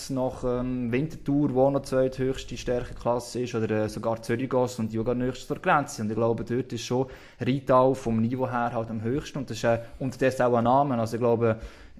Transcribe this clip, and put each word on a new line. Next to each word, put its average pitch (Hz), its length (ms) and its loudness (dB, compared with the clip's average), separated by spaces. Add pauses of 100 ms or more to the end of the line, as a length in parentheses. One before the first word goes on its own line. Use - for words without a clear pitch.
nach, 127 360 -2
ähm, 127 460 -2
Winterthur, 139 640 0
wo 131 160 6
noch 139 140 0
die - 60 -12
zweithöchste 131 680 0
Stärkeklasse 120 840 -4
ist, 120 120 -6
oder, 107 300 0
äh, 107 60 -2
sogar 113 320 -4
Zürich 120 260 -2
gehst 123 300 0
und 110 120 -2
die 110 80 -2
auch 110 60 -2
gerade 123 160 0
nächstes 127 260 -4
zur - 120 -6
Grenze 156 380 2
sind. 110 100 -4
Und 107 60 -2
ich 107 40 -2
glaube, 117 260 2
dort 120 300 -2
ist 117 140 -6
schon 131 220 0 (360)
Rital 131 500 4
vom 113 280 0
Niveau 127 260 0
her 120 240 -2
halt 113 160 -4
am 113 140 -6
höchsten 135 340 -4
und 135 140 -8
das 110 80 -8
ist, - 60 -8
äh, 117 160 4 (180)
unterdessen 131 420 0
auch 123 140 4
ein 117 100 4
Name. 131 340 4
Also 113 180 -2
ich 110 40 -2
glaube, 113 400 4 (400)